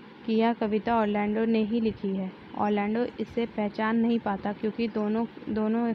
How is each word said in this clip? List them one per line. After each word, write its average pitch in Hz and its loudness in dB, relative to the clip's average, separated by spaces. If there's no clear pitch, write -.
कि 226 0
यह 226 4
कविता 220 0
ऑरलैंडो 208 2
ने 226 4
ही 220 0
लिखी 208 0
है। 190 -4
ऑरलैंडो 208 0
इसे 233 -4
पहचान 220 0
नहीं 233 4
पाता 208 -2
क्योंकि 220 -2
दोनों, 214 0
दोनों, 220 2